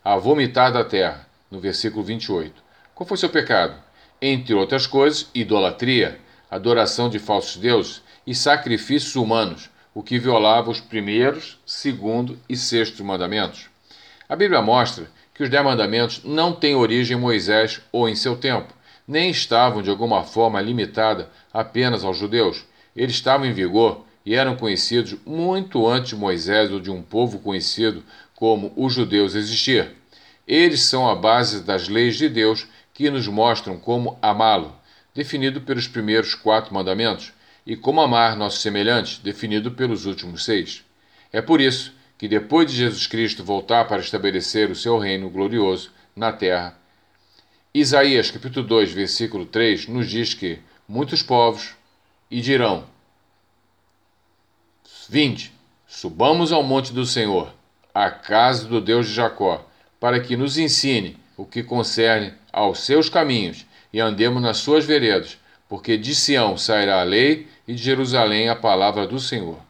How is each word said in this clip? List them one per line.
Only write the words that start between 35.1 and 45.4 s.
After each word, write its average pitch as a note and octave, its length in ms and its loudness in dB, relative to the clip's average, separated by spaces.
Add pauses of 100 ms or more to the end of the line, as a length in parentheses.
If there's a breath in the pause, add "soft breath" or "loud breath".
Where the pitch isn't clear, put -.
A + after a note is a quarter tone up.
definido C#3 460 -4
pelos B2 260 -4
primeiros A2 480 0
quatro A2 380 0
mandamentos, G2 580 -2 (340 soft breath)
e - 100 -8
como D3 240 0
amar A#2 380 4
nossos G#2 240 -4
semelhantes, G#2 560 0
definido G#2+ 540 -4
pelos A#2+ 340 -4
últimos F2+ 400 -8
seis. G2 400 -4 (480 soft breath)
É A2 80 -2
por D#3 180 4
isso C3 340 0 (240 soft breath)
que G#2+ 100 -8
depois A#2 440 2
de B2 60 -6
Jesus A#2+ 300 -2
Cristo A2 360 -4
voltar G2+ 420 0
para G2 160 -4
estabelecer G2 720 -2
o F2 40 -8
seu A#2 220 0
reino F#2+ 320 -4
glorioso G2 640 -2 (240 soft breath)